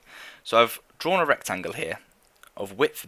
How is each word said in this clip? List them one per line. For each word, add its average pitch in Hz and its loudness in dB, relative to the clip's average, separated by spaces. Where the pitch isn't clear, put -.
so 113 4
I've 117 2
drawn 180 0
a 165 4
rectangle 101 0
here 123 -6
of 98 -10
width - 0